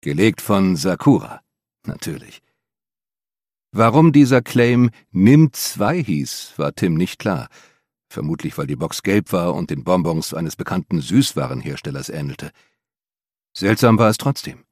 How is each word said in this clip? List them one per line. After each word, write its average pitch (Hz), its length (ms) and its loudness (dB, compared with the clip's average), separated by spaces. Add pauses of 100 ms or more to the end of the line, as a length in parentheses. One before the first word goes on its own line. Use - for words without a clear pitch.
Gelegt 87 400 0
von 95 340 2
Sakura, 90 640 0 (460)
natürlich. - 560 -12 (1300)
Warum 123 400 4
dieser 131 300 6
Claim 120 480 2 (200)
Nimm 131 420 6
zwei 147 500 -4
hieß, - 560 -6
war 73 160 -4
Tim 87 200 0
nicht 85 240 -2
klar. 87 300 -6 (600)
Vermutlich, 78 480 -8
weil 73 100 -6
die 69 100 -6
Box 78 260 -8
gelb 101 300 0
war 87 220 -2
und 85 160 -6
den 69 140 -8
Bonbons 82 480 -2
eines 80 220 -6
bekannten - 460 -6
Süßwarenherstellers 69 1080 -4
ähnelte. 73 440 -12 (1000)
Seltsam 110 460 2
war 110 120 4
es 110 60 -2
trotzdem. - 560 -8